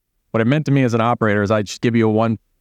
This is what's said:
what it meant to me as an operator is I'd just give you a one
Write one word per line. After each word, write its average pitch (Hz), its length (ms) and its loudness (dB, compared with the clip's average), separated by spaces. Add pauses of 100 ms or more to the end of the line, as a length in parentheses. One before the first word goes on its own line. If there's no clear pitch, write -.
(300)
what 113 100 -2
it 110 60 0
meant 143 200 0
to 139 40 -2
me 135 140 2
as 117 100 0
an 113 60 0
operator 110 420 0
is 101 80 0
I'd 107 160 0
just - 140 -14
give 117 160 0
you 110 120 2
a 107 40 2
one 113 260 0 (220)